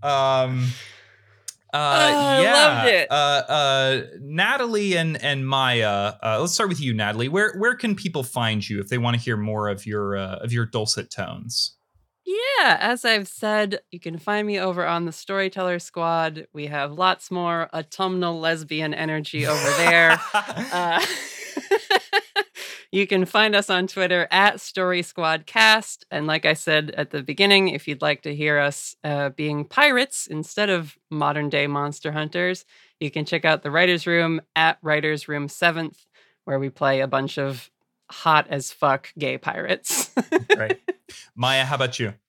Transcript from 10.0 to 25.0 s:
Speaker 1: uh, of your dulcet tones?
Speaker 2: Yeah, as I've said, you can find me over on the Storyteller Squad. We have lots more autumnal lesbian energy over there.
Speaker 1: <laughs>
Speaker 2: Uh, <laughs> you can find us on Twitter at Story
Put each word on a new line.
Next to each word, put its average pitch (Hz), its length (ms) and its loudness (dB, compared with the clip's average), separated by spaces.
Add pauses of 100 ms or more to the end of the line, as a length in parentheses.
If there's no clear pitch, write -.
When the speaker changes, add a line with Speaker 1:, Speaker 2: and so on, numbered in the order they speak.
Speaker 1:
uh, 95 200 -6
of 117 160 -6
your 120 120 0
dulcet - 460 -4
tones? 95 640 -6 (500)
Speaker 2:
Yeah, 415 560 0
as 240 240 -2
I've 214 240 0
said, 214 520 -2 (100)
you 175 100 -16
can 170 180 -10
find 208 280 -2
me 208 140 -2
over 175 260 -2
on 170 200 0
the 165 60 -6
Storyteller 190 680 -4
Squad. 160 760 -2
We 147 140 -10
have 147 260 -4
lots 180 380 0
more 170 440 -2
autumnal 175 640 -4
lesbian 156 560 -2
energy 156 520 -4
over 147 320 0
there. 170 480 6
Speaker 1:
<laughs> - 80 -10
Speaker 2:
Uh, 185 680 -2 (960)
<laughs> - 920 -6
you 196 140 2
can 185 180 2
find 214 300 2
us 202 160 2
on 185 160 2
Twitter 180 440 0
at 196 300 4
Story 180 420 -2